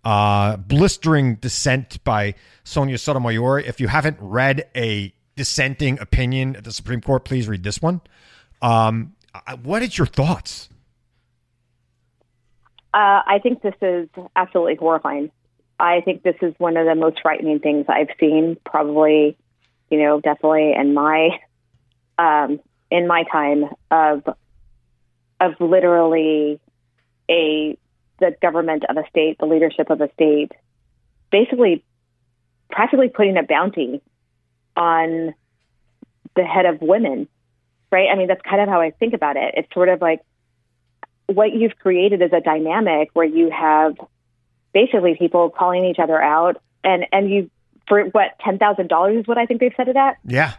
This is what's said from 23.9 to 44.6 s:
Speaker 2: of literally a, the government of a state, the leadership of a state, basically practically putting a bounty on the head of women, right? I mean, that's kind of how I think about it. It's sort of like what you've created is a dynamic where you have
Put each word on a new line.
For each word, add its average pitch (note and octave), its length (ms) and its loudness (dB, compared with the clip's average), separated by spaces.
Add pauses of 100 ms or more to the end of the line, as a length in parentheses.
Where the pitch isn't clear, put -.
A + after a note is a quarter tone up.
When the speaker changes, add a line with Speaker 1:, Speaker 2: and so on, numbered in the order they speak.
Speaker 2:
of F3+ 220 0
literally D#3+ 1000 2 (720)
a, D#3 460 -2 (420)
the F3 220 2
government E3 460 -2
of - 80 -4
a D3+ 140 -4
state, D#3+ 300 -2
the - 60 -2
leadership D#3 440 0
of D#3 100 0
a D3 140 -2
state, D3+ 380 0 (800)
basically A3 520 2 (840)
practically B3+ 400 2
putting G3+ 260 0
a E3 80 2
bounty D3 580 -2 (760)
on E3 560 0 (1040)
the F#3 80 4
head F3 220 0
of E3 140 0
women, E3 480 0 (640)
right? F#3+ 180 2
I F#3+ 60 2
mean, F#3 120 0
that's F#3 160 0
kind G3 180 0
of G3+ 80 0
how F#3 100 2
I D#3+ 120 0
think A3+ 220 -2
about C#3+ 220 -2
it. C3+ 220 -4
It's - 160 -8
sort F3+ 160 2
of F3+ 100 0
like D#3+ 220 0 (1040)
what G3+ 280 2
you've A3+ 260 0
created F#3 420 2
is E3+ 100 2
a F3 80 2
dynamic D#3+ 760 0
where E3 120 2
you D#3+ 240 2
have D#3 460 2 (760)